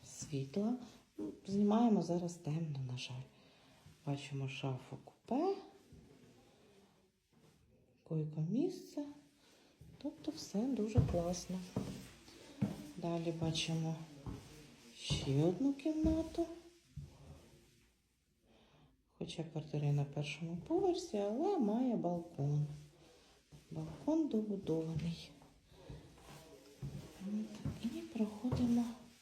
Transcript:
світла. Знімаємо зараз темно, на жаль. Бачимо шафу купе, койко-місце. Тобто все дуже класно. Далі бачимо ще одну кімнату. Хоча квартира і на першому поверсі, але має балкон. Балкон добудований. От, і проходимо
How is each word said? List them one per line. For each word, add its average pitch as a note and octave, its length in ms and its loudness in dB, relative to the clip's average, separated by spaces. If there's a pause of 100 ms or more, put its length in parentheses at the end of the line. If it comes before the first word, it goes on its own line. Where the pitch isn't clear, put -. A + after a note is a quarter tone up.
світла. G3+ 720 -2 (680)
Знімаємо G#3 540 6
зараз F3 320 0
темно, D3+ 460 -2 (120)
на B2+ 60 -4
жаль. B2+ 260 -8 (840)
Бачимо C#3 420 -2
шафу C3+ 560 -4
купе, F4 520 0 (2500)
койко-місце. E3 1000 0 (920)
Тобто - 340 -6
все - 300 -4
дуже A3+ 400 4 (100)
класно. F3 480 0 (1400)
Далі E3+ 280 0
бачимо D#3+ 640 0 (960)
ще C#3+ 500 2
одну C4+ 300 4
кімнату. D#4+ 760 2 (2750)
Хоча - 240 -6
квартира D3 440 -2
і C#3+ 40 6
на C#3+ 140 4
першому E3 520 -4 (100)
поверсі, F4 500 2
але C#4 420 2
має A#3 360 4
балкон. D3 720 2 (1040)
Балкон D#3+ 560 2
добудований. E3 1040 0 (1900)
От, - 640 -4
і - 20 2
проходимо A#3+ 1000 2 (360)